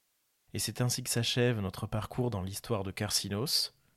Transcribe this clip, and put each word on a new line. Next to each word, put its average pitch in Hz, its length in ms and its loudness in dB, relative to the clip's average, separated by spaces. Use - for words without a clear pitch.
Et 104 60 -2
c'est - 220 -2
ainsi 123 220 0
que 123 60 -4
s'achève 120 520 4
notre 95 260 -2
parcours 120 420 -2
dans 101 120 0
l'histoire 98 420 -2
de 95 80 -4
Carcinos, 101 840 0